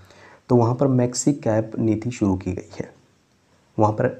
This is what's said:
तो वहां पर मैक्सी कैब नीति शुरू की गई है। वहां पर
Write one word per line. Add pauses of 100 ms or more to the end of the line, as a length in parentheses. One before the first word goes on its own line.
(500)
तो
वहां
पर
मैक्सी
कैब
नीति
शुरू
की
गई
है। (840)
वहां
पर (120)